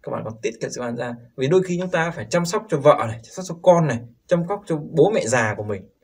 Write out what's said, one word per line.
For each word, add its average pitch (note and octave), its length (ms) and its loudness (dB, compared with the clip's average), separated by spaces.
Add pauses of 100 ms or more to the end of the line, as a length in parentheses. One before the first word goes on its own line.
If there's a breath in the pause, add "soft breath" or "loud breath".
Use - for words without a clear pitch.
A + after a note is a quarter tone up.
các C3+ 80 -10
bạn A2+ 140 -8
còn A2 160 -10
tiết A3+ 100 -6 (100)
kiệm B2+ 80 -6
sự B2 120 -10
ban A#2 160 -6
ra. A#2+ 180 -8 (200)
Vì C3 120 -2
đôi F#3 160 4
khi F3+ 180 -4
chúng F#3 80 -6
ta E3+ 220 -2
phải - 180 -12
chăm E3+ 160 0
sóc G#3+ 240 -4
cho D3+ 100 0
vợ C3 280 6
này, A2+ 160 -8
chăm - 80 -20
sóc F#3 160 -12
cho E3+ 140 -10
con E3+ 260 6
này, A#2+ 120 -2 (280)
chăm E3+ 220 2
sóc G#3 160 -6
cho D#3+ 120 -2 (140)
bố D#3+ 220 6
mẹ - 140 -2
già A2+ 300 2
của G#2+ 60 -8
mình. G#2 260 -8 (140)